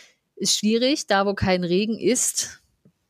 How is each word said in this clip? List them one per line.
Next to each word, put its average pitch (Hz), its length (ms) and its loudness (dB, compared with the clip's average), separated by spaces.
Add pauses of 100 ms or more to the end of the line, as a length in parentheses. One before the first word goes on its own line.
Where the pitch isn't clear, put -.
(360)
Ist - 220 -2
schwierig. 233 480 0
Da, 196 220 2
wo 196 80 0
kein 185 280 0
Regen 185 360 0
ist - 640 -2 (460)